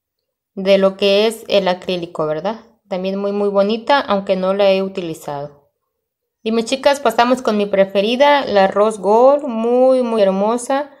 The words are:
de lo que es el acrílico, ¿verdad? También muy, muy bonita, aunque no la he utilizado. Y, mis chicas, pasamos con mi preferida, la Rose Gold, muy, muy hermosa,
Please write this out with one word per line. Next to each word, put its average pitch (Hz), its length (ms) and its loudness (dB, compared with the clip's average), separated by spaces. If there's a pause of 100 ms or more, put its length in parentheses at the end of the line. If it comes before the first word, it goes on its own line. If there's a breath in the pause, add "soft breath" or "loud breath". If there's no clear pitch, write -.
(560)
de 196 240 2
lo 196 180 2
que 202 300 2
es 226 200 -6
el 196 200 0
acrílico, 175 580 -4
¿verdad? 160 360 -6 (280)
También 190 280 -4
muy, 202 140 -4
muy 202 180 -2
bonita, 220 500 0
aunque 196 360 -2
no 185 180 -2
la 202 180 2
he 190 100 0
utilizado. 160 880 -10 (720)
Y, 220 100 -6
mis 226 140 -2
chicas, 277 340 0
pasamos 240 440 0
con 214 120 -2
mi 202 120 -2
preferida, 214 760 2
la 196 220 2
Rose 208 320 0
Gold, 247 440 4
muy, 247 580 0
muy 226 220 0
hermosa, 208 640 -2 (100)